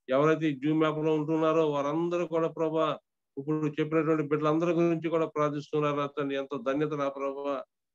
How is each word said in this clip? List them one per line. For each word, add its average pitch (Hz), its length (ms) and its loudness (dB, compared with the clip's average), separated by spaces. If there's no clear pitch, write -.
ఎవరైతే 151 400 4
ఈ 135 100 -2
జూమ్ 156 240 2
యాప్ 151 160 0
లో 156 140 2
ఉంటున్నారో 160 580 2
వారందరూ 165 560 -2
కూడా 165 200 0
ప్రభా 160 400 0
ఇప్పుడు 151 300 -2
చెప్పినటువంటి 156 560 0
బిడ్డలందరి 156 480 0
గురించి 165 380 0
కూడా 160 160 0
ప్రార్థిస్తున్నారు 147 720 -2
నా 143 100 -2
తండ్రి. 139 300 -4
ఎంతో 139 200 -6
ధన్యత 139 360 -2
నా 143 160 -2
ప్రభా, 139 460 -6